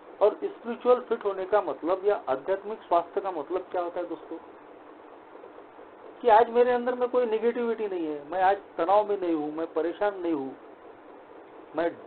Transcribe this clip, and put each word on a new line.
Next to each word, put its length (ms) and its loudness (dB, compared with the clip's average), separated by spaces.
और 240 4
spiritual 560 0
fit 240 -4
होने 200 -2
का 180 4
मतलब 420 -2
या 240 2
आध्यात्मिक 540 -4
स्वास्थ्य 380 0
का 100 -6
मतलब 400 -6
क्या 120 -2
होता 180 -6
है 80 -4
दोस्तों? 300 -12
कि 60 4
आज 220 8
मेरे 220 4
अंदर 220 0
में 140 0
कोई 180 2
negativity 640 0
नहीं 180 -2
है, 220 -6
मैं 140 0
आज 140 6
तनाव 320 4
में 120 0
नहीं 140 0
हूँ, 180 -2
मैं 200 -6
परेशान 480 -2
नहीं 120 0
हूँ, 240 -4
मैं 160 0